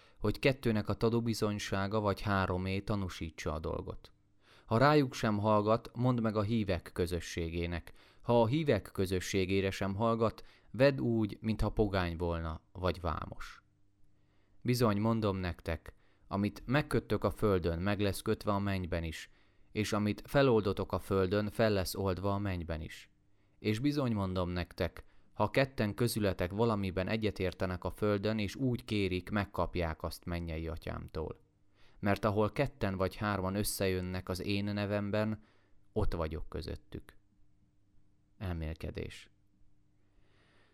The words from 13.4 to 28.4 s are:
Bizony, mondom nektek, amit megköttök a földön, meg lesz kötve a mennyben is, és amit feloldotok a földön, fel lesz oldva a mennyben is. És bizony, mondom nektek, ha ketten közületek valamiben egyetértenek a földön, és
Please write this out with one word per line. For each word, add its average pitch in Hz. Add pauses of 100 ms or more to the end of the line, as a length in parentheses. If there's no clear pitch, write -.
Bizony, 120
mondom 107
nektek, 85 (320)
amit 101
megköttök 120
a 101
földön, 87
meg 98
lesz 98
kötve 107
a 101
mennyben 92
is, - (420)
és 107
amit 104
feloldotok 110
a 92
földön, 98
fel 110
lesz 95
oldva 95
a 98
mennyben 85
is. - (500)
És 107
bizony, 139
mondom 92
nektek, 87 (280)
ha 104
ketten 127
közületek 98
valamiben 98
egyetértenek 95
a 90
földön, 107
és 101